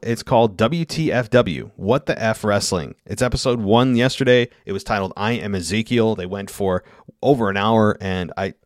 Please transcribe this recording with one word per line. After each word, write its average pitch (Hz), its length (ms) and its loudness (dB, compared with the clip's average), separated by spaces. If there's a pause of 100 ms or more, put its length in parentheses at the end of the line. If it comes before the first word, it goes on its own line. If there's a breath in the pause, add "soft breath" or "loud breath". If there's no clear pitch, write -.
it's 117 180 -4
called 113 340 2
W 147 300 0
T 151 260 -2
F 113 200 -2
W, 101 460 2
What 117 280 0
the - 160 -4
F 110 220 -2
Wrestling. 101 500 0 (140)
It's 117 160 -4
episode 123 360 0
one 120 360 4
yesterday. 123 540 2 (160 soft breath)
It - 60 -8
was 98 120 -6
titled 98 340 -4
I 104 140 -2
Am 101 240 -4
Ezekiel. 110 600 0
They 92 120 -8
went 98 240 -8
for 92 320 -2 (400 loud breath)
over 117 260 2
an 98 80 -2
hour, 107 420 2
and 92 380 -4
I, 98 160 -4 (120)